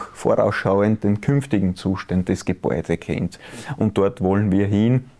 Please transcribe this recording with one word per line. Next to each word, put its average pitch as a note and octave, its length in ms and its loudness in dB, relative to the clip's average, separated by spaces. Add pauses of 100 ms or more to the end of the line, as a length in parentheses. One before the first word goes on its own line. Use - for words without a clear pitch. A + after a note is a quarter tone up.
(140)
vorausschauend G#2 880 2
den G#2 160 2
künftigen G#2+ 560 0
Zustand F#2 540 -2
des F#2 160 -2
Gebäudes - 540 -2
kennt. - 400 -6 (380)
Und A2 200 0
dort G2 240 2
wollen G2 300 2
wir G2 160 2
hin. A2+ 380 2 (140)